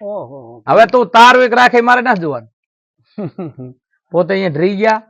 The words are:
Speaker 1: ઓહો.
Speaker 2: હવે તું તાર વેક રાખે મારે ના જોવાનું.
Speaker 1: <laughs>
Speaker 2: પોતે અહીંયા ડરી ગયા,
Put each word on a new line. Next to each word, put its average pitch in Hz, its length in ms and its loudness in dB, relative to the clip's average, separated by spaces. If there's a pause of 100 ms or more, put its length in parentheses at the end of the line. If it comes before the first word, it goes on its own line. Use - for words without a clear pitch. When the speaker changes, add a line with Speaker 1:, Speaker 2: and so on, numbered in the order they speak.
Speaker 1:
ઓહો. 135 680 -16
Speaker 2:
હવે 196 180 4
તું 247 220 0
તાર 240 300 6
વેક 247 160 0
રાખે 240 280 2
મારે 247 200 0
ના 247 120 0
જોવાનું. 139 360 -8 (680)
Speaker 1:
<laughs> 143 640 -14 (300)
Speaker 2:
પોતે 170 220 -2
અહીંયા 190 160 -4
ડરી 170 260 -2
ગયા, 220 340 -2